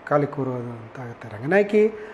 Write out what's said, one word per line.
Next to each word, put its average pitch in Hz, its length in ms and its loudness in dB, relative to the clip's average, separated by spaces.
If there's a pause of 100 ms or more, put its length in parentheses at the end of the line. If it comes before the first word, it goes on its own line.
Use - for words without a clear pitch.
ಖಾಲಿ 147 200 4
ಕೂರೋದು 127 300 -4
ಅಂತ 117 420 -10
ಆಗುತ್ತೆ. 120 280 -12
ರಂಗನಾಯಕಿ 202 640 4 (220)